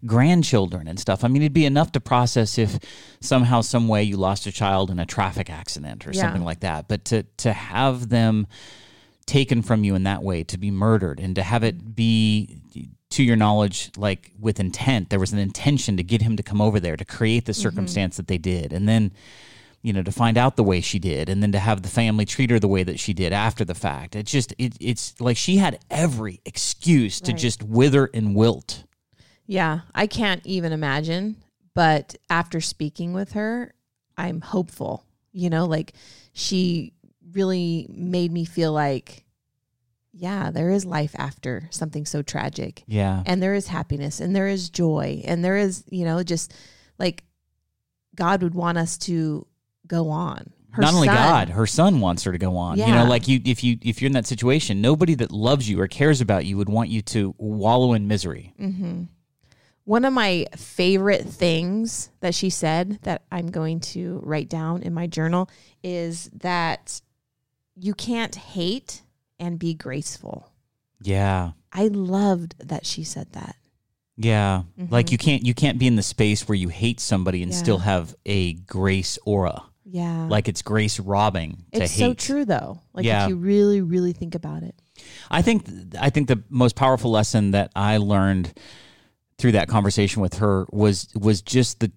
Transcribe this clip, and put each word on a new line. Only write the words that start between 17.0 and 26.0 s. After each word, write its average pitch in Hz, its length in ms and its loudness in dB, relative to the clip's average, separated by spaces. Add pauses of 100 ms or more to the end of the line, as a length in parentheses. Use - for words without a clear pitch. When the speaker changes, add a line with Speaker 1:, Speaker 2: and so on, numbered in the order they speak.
Speaker 1:
create 113 400 0
the 113 60 -4
Speaker 2:
Mm-hmm. 104 100 -4
Speaker 1:
circumstance 95 560 -2
that 87 100 -8
they 92 100 0
did. 85 360 -4
And 98 160 0
then, 110 220 4 (680)
you 113 120 -2
know, 95 80 0
to 90 120 -4
find 113 240 2
out 123 180 4
the 113 80 2
way 92 180 4
she - 160 -4
did, 82 320 -2
and 98 140 0
then 104 80 2
to 98 80 2
have 101 220 0
the 92 80 -8
family 107 360 2
treat 127 260 -2
her 117 80 4
the 101 100 2
way 95 140 2
that 87 180 -4
she 101 120 -4
did 85 200 0
after 110 320 0
the 82 100 -6
fact. 71 400 -6
It 107 100 -6
just, - 320 -2
it, 123 220 -4
it's - 400 -6
like 120 180 2
she 185 200 2
had 185 220 2 (120)
every 120 540 -2